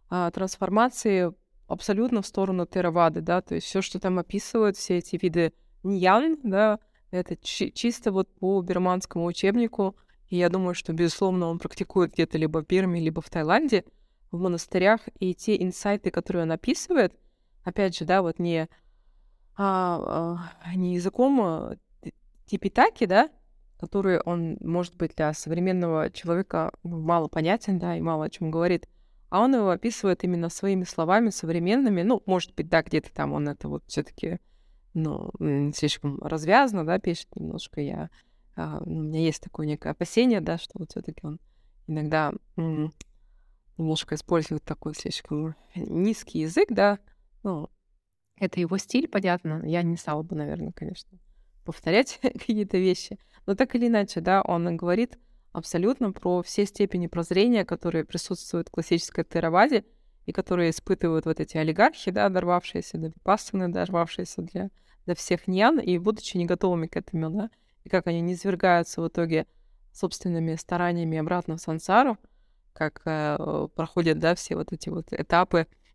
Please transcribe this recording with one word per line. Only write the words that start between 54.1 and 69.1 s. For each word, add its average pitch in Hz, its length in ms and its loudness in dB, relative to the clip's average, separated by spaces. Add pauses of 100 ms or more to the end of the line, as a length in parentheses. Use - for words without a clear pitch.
да, 185 220 4
он 170 340 0
говорит 180 420 0 (340)
абсолютно 190 600 0
про 180 300 -2
все 202 240 0
степени 180 420 -2
прозрения, 190 560 2
которые 165 400 -2
присутствуют - 640 -6
в - 40 -20
классической - 520 -2
тераваде 185 600 2 (420)
и 180 60 -6
которые 175 380 0
испытывают 165 560 -2
вот 160 140 0
эти - 160 -8
олигархи, 165 540 2
да, 202 180 4
дорвавшиеся 175 720 -2
до 160 100 -6
випассаны, 185 600 -2
дорвавшиеся 180 720 -4
для, 180 280 -8 (360)
до 180 80 -2
всех - 340 -4
ньян, 220 320 4
и 180 180 2
будучи 208 380 -4
не 175 100 0
готовыми 175 400 0
к - 100 -8
этому, 160 340 -4
да, 208 200 -4 (340)
и - 40 -20
как 180 180 2
они 170 140 0
низвергаются 175 800 2
в 165 80 -2
итоге 165 380 0 (460)